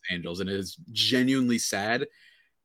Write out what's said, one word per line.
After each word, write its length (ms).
Angels, 300
and 100
it 80
is 180
genuinely 680
sad. 500